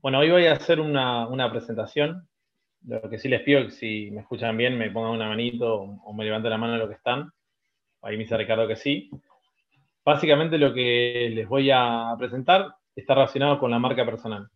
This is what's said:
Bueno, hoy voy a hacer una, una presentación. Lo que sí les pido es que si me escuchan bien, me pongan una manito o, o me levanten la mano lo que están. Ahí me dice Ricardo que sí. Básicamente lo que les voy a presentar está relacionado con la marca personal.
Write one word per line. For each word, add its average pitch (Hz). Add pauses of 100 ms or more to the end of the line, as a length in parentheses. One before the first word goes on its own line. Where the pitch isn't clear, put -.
Bueno, 135
hoy 160
voy 175
a 156
hacer 156
una, 127
una 127
presentación. 117 (580)
Lo 113
que 113
sí 131
les 123
pido 139
es 120
que 107
si 107
me 107
escuchan 113
bien, 123
me 107
pongan 113
una 113
manito 117
o, 101
o 107
me 107
levanten 110
la 110
mano 117
lo 113
que 101
están. 131 (680)
Ahí 107
me 110
dice 113
Ricardo 110
que 107
sí. - (960)
Básicamente 151
lo 143
que 120
les 107
voy 135
a 117
presentar 131 (180)
está 131
relacionado 139
con 123
la 120
marca 123
personal. 110